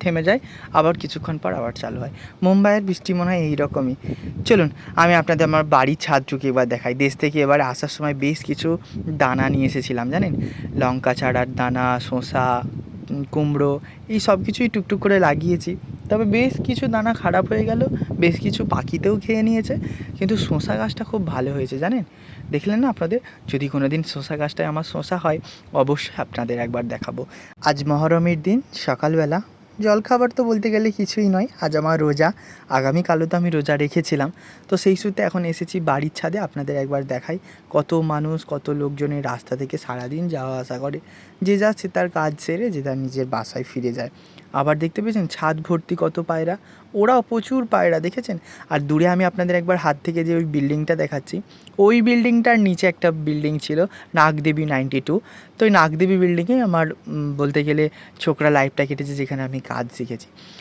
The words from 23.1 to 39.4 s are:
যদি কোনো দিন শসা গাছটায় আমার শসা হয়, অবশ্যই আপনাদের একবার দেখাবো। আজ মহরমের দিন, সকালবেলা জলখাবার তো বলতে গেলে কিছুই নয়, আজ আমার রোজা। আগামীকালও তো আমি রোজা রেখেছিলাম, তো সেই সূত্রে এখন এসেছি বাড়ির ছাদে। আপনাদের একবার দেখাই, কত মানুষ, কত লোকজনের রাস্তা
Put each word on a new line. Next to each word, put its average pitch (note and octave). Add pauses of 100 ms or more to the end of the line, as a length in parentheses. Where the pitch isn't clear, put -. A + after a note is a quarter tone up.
যদি C#3+
কোনো C#3
দিন D#3+ (100)
শসা C#3+
গাছটায় D3+
আমার D#3
শসা D#3+
হয়, D#3+ (440)
অবশ্যই C#3+
আপনাদের A#2+
একবার A#2+
দেখাবো। A#2+ (460)
আজ D3 (120)
মহরমের E3
দিন, G#3+ (280)
সকালবেলা D#3+ (400)
জলখাবার A3
তো B3+
বলতে A3+
গেলে A3 (100)
কিছুই G#3
নয়, G3+ (160)
আজ D3+
আমার D#3
রোজা। D3+ (400)
আগামীকালও D#3+
তো E3
আমি F3
রোজা D3+
রেখেছিলাম, D3 (380)
তো G3
সেই F#3+
সূত্রে G3+
এখন F3+ (100)
এসেছি E3+
বাড়ির D3+
ছাদে। E3
আপনাদের C#3+
একবার C#3 (100)
দেখাই, D#3+ (320)
কত D3+ (220)
মানুষ, D#3 (140)
কত C#3+ (160)
লোকজনের C#3+
রাস্তা A#2+